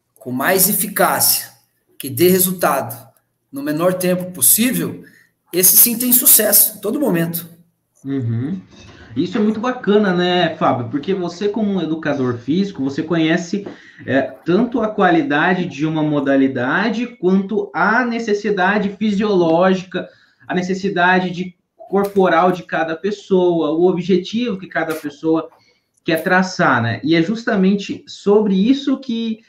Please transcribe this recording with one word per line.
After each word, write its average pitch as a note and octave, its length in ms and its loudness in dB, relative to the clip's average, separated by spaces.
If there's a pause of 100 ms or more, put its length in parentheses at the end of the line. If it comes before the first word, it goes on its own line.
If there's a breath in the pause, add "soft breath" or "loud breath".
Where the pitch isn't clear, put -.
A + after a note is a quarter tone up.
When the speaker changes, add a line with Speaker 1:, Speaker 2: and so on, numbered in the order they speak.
(200)
Speaker 1:
com B2 120 -12
mais F3+ 380 2
eficácia, - 800 0 (480)
que C#3+ 100 -10
dê C3 220 2
resultado F3+ 680 0 (560)
no C#3 120 -10
menor D#3+ 320 0
tempo F3+ 340 -2
possível, G3 760 0 (480 loud breath)
esse F3 240 2
sim A#3 220 2
tem B3 160 0
sucesso G#3+ 640 2
em - 20 -20
todo A#3+ 200 -2
momento. E3+ 500 -2 (560)
Speaker 2:
Uhum. C3+ 560 -4 (540 loud breath)
Isso E3+ 200 -2
é G#3+ 60 0
muito G#3+ 180 0
bacana, G#3 540 2
né, F3+ 440 2
Fábio? A#2+ 320 0
Porque D#3+ 260 -4
você, F#3 340 -4
como G#3 220 0
um F#3 100 0
educador C3+ 560 -2
físico, E3+ 460 -2
você C3+ 180 -2
conhece, E3+ 680 -2 (380 loud breath)
é, B2+ 160 0
tanto G#3 580 -2
a G#3+ 100 -2
qualidade E3+ 760 2
de C#3+ 220 -4
uma D#3 160 -2
modalidade C#3+ 1040 0 (100)
quanto G3 560 0
a G#3+ 320 2
necessidade G3+ 920 0
fisiológica, F#3 1080 2 (400 soft breath)
a - 60 -6
necessidade F3+ 800 0
de, F3+ 240 -8 (340)
corporal F#3 600 2
de E3+ 100 -6
cada D#3+ 340 -4
pessoa, F3+ 760 0
o E3+ 180 2
objetivo F#3+ 680 -2
que E3 80 -14
cada D#3+ 260 -4
pessoa D#3+ 560 -2 (560 soft breath)
quer D#3+ 180 0
traçar, F3+ 560 2
né? A2+ 240 -2
E D#3 120 2
é E3 80 4
justamente G3 840 0
sobre G3+ 480 2
isso C4 440 2
que A3+ 500 -6